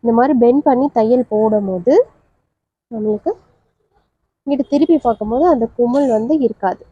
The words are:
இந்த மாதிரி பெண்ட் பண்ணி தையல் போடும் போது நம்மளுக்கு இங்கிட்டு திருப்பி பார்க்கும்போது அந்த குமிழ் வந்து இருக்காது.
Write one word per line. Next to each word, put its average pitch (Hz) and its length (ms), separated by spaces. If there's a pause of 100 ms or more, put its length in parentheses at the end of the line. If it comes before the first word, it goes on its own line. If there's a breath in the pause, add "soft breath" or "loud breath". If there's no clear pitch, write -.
இந்த 233 100
மாதிரி 254 240
பெண்ட் 247 240
பண்ணி 269 300
தையல் 240 360
போடும் 214 380
போது 190 400 (840)
நம்மளுக்கு 214 400 (1160)
இங்கிட்டு 277 220
திருப்பி 302 300
பார்க்கும்போது 240 500
அந்த 233 280
குமிழ் 247 340
வந்து 233 280
இருக்காது. 220 540